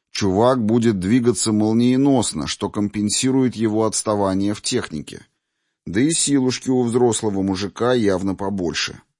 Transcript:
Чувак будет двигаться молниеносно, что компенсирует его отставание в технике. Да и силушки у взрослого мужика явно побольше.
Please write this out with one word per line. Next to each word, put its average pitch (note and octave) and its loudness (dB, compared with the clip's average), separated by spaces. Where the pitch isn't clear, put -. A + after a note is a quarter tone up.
Чувак A2+ 2
будет A2 2
двигаться A2+ 2
молниеносно, A2+ 2
что - -6
компенсирует G#2 -2
его A2 0
отставание G2+ 0
в - -14
технике. - -6
Да F2+ -2
и D3+ 2
силушки C3+ 0
у B2+ 2
взрослого A2+ 0
мужика G2 -2
явно G2 0
побольше. F#2+ -4